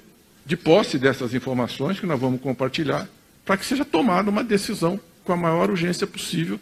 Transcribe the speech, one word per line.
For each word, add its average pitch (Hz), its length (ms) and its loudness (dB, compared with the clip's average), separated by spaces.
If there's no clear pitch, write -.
de 165 100 -2
posse 170 420 4
dessas 127 360 2
informações 131 680 -2
que 190 60 -6
nós 151 120 0
vamos 127 220 0
compartilhar, 139 680 -2
pra 196 140 2
que - 80 -10
seja 277 180 -2
tomada 208 460 2
uma 208 120 0
decisão 196 560 0
com 180 120 -2
a - 20 2
maior 170 320 2
urgência 180 380 0
possível, 180 560 -4